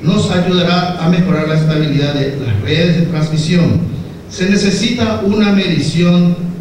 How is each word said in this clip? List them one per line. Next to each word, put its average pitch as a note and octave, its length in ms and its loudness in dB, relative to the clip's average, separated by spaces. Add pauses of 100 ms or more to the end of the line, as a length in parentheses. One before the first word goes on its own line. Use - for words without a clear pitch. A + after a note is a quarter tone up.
nos G#3 260 2
ayudará F3 720 0
a E3 60 2
mejorar D#3 380 2
la D#3 80 0
estabilidad D3+ 580 0
de C3+ 320 -2
las G#2+ 160 -2
redes E3 360 0
de E3+ 100 2
transmisión. D#3 720 0 (500)
Se F#3 200 -4
necesita A3 760 0
una G#3 280 2
medición F3 840 2 (260)